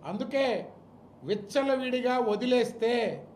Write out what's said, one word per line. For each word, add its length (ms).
అందుకే 680
విచ్చలవిడిగా 960
వదిలేస్తే 1160